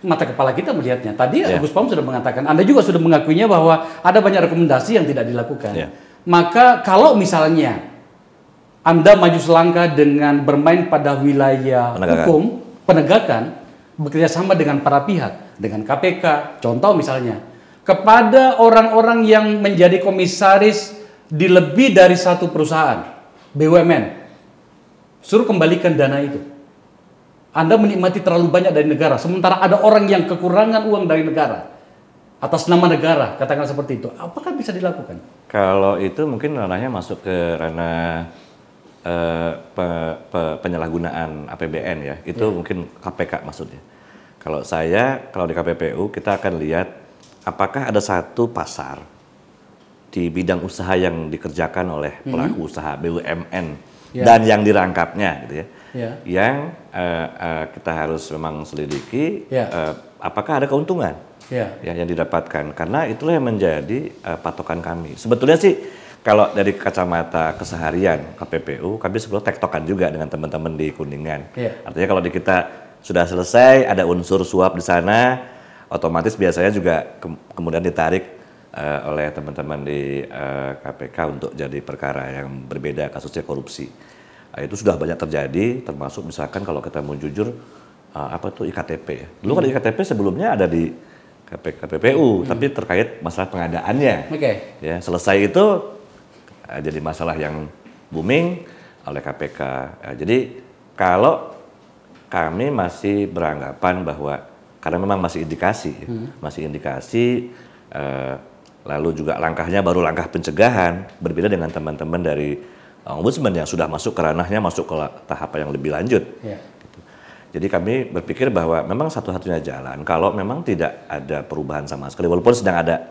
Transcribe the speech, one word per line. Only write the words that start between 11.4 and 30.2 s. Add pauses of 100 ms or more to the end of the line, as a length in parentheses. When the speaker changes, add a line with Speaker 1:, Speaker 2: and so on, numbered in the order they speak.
Speaker 2:
Penegakan.
Speaker 1:
hukum, (400)
penegakan, (520)
bekerja
sama
dengan
para
pihak,
dengan
K
P (140)
K, (340)
contoh
misalnya, (440)
kepada
orang-orang
yang (120)
menjadi
komisaris (280)
di
lebih
dari
satu
perusahaan, (440)
B
U
M
N, (1120)
suruh
kembalikan
dana
itu. (1080)
Anda
menikmati
terlalu
banyak
dari
negara,
sementara
ada
orang
yang